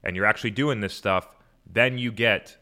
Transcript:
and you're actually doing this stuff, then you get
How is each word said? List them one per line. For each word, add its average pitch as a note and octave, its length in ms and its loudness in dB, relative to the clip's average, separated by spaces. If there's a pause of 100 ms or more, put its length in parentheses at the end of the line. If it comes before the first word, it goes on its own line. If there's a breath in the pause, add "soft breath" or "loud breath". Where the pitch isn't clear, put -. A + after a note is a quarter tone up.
and F2 140 -4
you're G2 100 2
actually A2+ 240 0
doing C3 300 -2
this G2 140 -4
stuff, F#2+ 340 0 (420 soft breath)
then B2 280 2
you A#2+ 140 -4
get A2 500 0